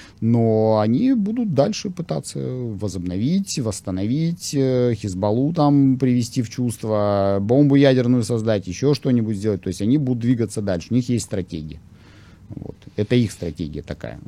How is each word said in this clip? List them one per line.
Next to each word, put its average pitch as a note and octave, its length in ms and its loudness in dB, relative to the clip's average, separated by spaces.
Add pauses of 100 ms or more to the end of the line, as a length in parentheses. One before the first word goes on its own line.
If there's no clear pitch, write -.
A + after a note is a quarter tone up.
(220)
Но A2 560 4
они C3 340 2
будут A3 400 0
дальше F#3 380 0
пытаться D#3 500 -8
возобновить, A2+ 1160 -4
восстановить, A#2 960 -4
э, B2+ 400 2
Хизбаллу G#2+ 580 0
там C#3+ 460 4
привести B2 420 0
в A2+ 80 -2
чувство, G#2 920 0
бомбу C3+ 340 4
ядерную B2+ 500 4
создать, A2 420 -2
ещё B2+ 280 0
что-нибудь A#2 420 0
сделать. G2 260 -2
То G2 60 -4
есть F#2 140 -6
они B2+ 160 2
будут B2+ 240 -2
двигаться A#2 400 0
дальше. F#2 280 -2
У A2 40 -2
них B2 160 0
есть A2+ 160 -2
стратегия. D#2 540 -8 (680)
Вот. - 260 -14 (220)
Это G#2+ 180 -2
их A#2 160 2
стратегия D#2 520 -8
такая. B1 460 -12